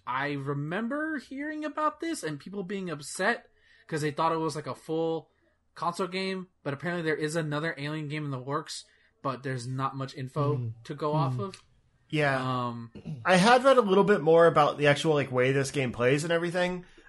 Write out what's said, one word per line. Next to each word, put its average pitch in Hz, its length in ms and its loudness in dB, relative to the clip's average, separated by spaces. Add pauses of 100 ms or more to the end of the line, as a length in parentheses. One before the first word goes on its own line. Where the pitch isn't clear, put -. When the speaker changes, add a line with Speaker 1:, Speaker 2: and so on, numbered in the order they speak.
Speaker 1:
I 135 240 0
remember 185 880 -4
hearing 302 460 -8
about 302 340 -4
this 330 240 -6
and 151 160 -6
people 190 240 -10
being 190 260 -6
upset 185 560 -2 (400)
'cause 151 160 -4
they 151 80 0
thought 165 220 0
it 165 80 0
was, 160 160 -4
like, 151 100 -10
a 127 80 -8
full 160 560 -4 (460)
console 180 320 -4
game, 190 400 -6 (160)
but 139 100 -4
apparently 175 300 -4
there 156 120 0
is 151 200 -4
another 156 420 -4
Alien 151 300 -6
game 151 180 -6
in 143 60 -6
the 131 80 -6
works, 147 460 -8 (360)
but 127 220 -4
there's 127 240 -6
not 135 280 -4
much 135 200 -8
info 143 420 -2
Speaker 2:
Mm. 117 160 -4 (120)
Speaker 1:
to 151 100 -10
go 151 160 -2
Speaker 2:
Mm. 151 40 0
Speaker 1:
off 135 220 0
of. 95 240 -8 (480)
Speaker 3:
Yeah. 143 280 2 (300)
Speaker 1:
Um, 117 240 -10 (320)
Speaker 3:
I 180 120 6
had 240 280 8
read 262 140 6
a 247 40 8
little 196 220 6
bit 185 180 4
more 165 260 8
about 151 320 4
the 147 80 2
actual, 143 260 4
like, 135 180 0
way 127 200 4
this 135 180 0
game 131 220 0
plays 131 320 2
and 170 100 0
everything, 180 520 -2 (240)